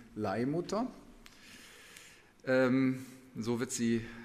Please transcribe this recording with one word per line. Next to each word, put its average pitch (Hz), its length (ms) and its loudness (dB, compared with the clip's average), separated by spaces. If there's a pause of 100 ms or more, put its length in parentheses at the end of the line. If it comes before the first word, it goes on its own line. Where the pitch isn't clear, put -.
(160)
Leihmutter. 147 720 -2 (1600)
Ähm, 131 600 4 (320)
so 117 220 -2
wird 123 120 -4
sie 117 300 2 (240)